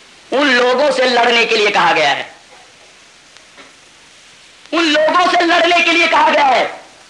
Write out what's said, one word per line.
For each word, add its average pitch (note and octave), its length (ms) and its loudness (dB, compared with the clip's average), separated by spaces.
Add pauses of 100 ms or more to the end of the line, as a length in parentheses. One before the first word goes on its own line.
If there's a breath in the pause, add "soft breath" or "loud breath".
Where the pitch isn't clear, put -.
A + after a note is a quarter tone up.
(300)
ان C#4+ 160 0
لوگوں B3+ 500 0
سے B3+ 80 0
لڑنے A#3+ 400 0
کے A3+ 120 -4
لیے G#3 140 0
کہا E3+ 260 0
گیا D3+ 140 0
ہے، C3 120 -4 (2500)
ان E4 120 -2
لوگوں D#4 460 0
سے F4 140 0
لڑنے E4+ 400 2
کے E4 60 -2
لیے E4+ 200 2
کہا E4+ 220 2
گیا C#4+ 160 2
ہے - 200 0 (420)